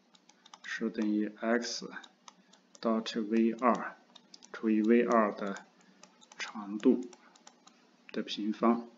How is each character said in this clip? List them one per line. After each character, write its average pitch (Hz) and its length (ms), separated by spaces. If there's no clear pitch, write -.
是 - 260
等 107 180
于 104 220
x 117 480
dot 113 420
V 113 300
二 113 440
除 - 160
以 110 140
V 117 200
二 113 300
的 98 320
长 104 420
度 120 220
的 110 120
平 107 300
方。 117 460